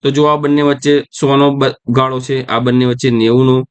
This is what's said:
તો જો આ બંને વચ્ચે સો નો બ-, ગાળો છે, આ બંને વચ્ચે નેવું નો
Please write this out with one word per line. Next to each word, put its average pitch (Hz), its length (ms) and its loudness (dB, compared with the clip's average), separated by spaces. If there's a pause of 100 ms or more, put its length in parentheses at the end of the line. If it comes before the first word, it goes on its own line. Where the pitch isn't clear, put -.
તો 139 80 0
જો 143 140 0
આ 151 120 0
બંને 147 260 0
વચ્ચે 143 400 0 (180)
સો 139 160 2
નો 143 140 4
બ-, 135 420 -4
ગાળો 131 280 -2
છે, 131 220 -6
આ 120 160 -4
બંને 127 260 0
વચ્ચે 127 260 -2
નેવું 117 360 2
નો 131 240 0